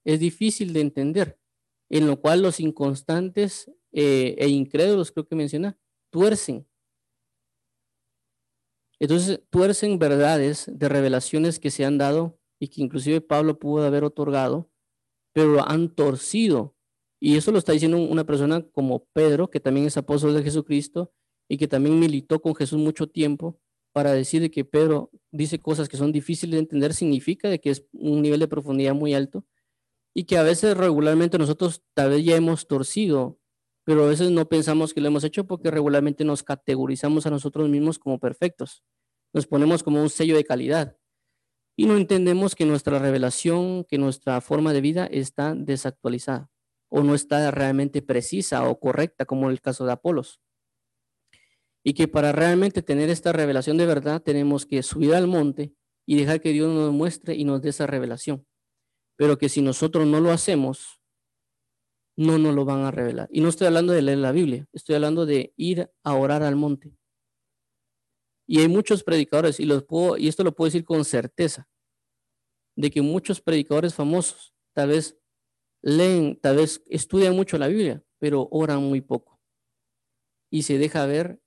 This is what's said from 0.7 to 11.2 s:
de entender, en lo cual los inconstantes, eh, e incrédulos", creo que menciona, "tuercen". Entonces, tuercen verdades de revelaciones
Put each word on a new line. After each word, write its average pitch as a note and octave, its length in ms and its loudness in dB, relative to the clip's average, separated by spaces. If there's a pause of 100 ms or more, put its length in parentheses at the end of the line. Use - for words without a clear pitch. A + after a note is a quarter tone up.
de D#3 80 0
entender, D3 600 -2 (500)
en D3+ 160 2
lo C#3 140 0
cual E3 200 2
los F#3 200 0
inconstantes, E3 1080 -4 (220)
eh, C#3 480 0
e C#3+ 100 0
incrédulos", D3+ 600 0
creo D3+ 160 -8
que - 80 -8
menciona, D#3 420 -6 (340)
"tuercen". F3 580 0 (2250)
Entonces, F3 500 0
tuercen G3 480 2
verdades D3 720 2
de C#3+ 160 -4
revelaciones C#3+ 720 0